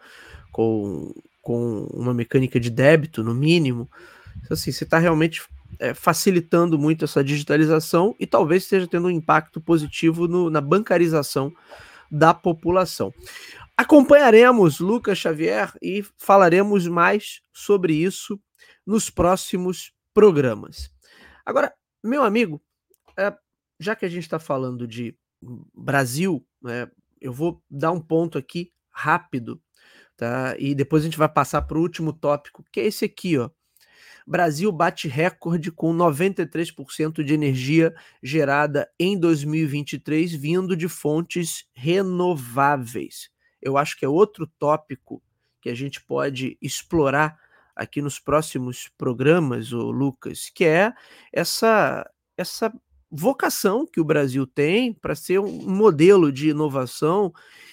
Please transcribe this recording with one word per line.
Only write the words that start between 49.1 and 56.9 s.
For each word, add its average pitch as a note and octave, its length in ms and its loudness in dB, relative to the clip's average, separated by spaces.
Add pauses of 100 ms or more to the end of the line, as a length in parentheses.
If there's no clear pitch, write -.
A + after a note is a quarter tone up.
ô A#2 180 -4
Lucas, C3 640 -6
que - 100 0
é F3 280 2 (400)
essa, G3+ 760 0 (280)
essa A3 360 -6 (380)
vocação A3+ 760 -2
que - 160 -6
o D#3+ 40 2
Brasil C#3 420 -2
tem F#3+ 460 -2
pra - 240 -8
ser F#3 240 -2
um F#3+ 280 -8
modelo F#3 600 6
de C#3 200 -2
inovação D3+ 840 -2 (400)